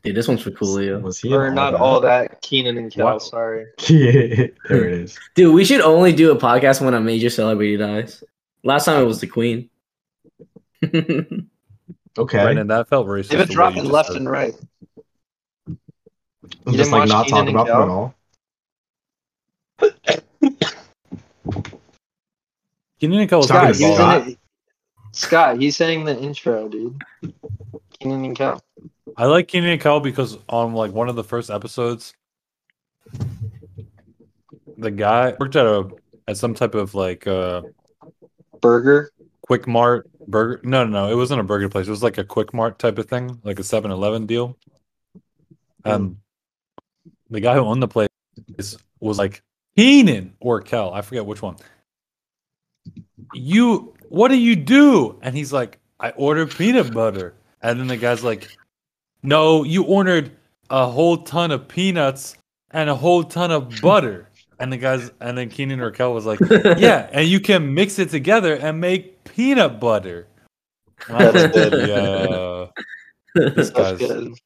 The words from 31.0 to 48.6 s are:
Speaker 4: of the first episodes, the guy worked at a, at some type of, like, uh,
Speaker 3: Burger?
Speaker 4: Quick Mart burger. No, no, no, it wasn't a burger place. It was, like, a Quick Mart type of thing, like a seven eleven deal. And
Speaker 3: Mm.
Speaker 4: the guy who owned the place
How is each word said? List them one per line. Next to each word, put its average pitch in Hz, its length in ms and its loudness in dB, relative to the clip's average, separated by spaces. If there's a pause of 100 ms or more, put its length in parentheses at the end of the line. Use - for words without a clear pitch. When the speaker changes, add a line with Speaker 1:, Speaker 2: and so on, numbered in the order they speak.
Speaker 4:
of 123 60 -8
the 117 80 -8
first 120 260 -8
episodes, 113 640 -8 (2750)
the 110 140 -8
guy 110 480 0
worked 135 160 -6
at 135 100 4
a, 101 240 0 (380)
at 101 100 -8
some 117 160 -4
type 110 220 -4
of, 101 200 -4
like, 92 320 -6
uh, 90 340 -4 (1000)
Speaker 3:
Burger? 143 500 4 (360)
Speaker 4:
Quick 123 200 -2
Mart 120 400 0 (200)
burger. 110 360 -2
No, 127 220 0
no, 101 220 -2
no, 107 40 -2
it 117 40 0
wasn't 123 260 -2
a - 20 -4
burger 101 240 -4
place. 98 200 -6
It 107 40 -8
was, 104 120 -6
like, 110 160 -2
a 98 40 -6
Quick 107 300 -6
Mart 113 260 -4
type 107 200 -2
of 110 100 -8
thing, 123 340 -8
like 101 160 -10
a 95 40 -10
seven 107 280 -4
eleven 104 360 -4
deal. 120 300 -6 (1300)
And 101 280 -4
Speaker 3:
Mm. 92 40 -18 (1160)
Speaker 4:
the 110 100 -8
guy 120 140 2
who 139 60 4
owned 120 200 -2
the 120 60 -2
place 104 200 -2 (920)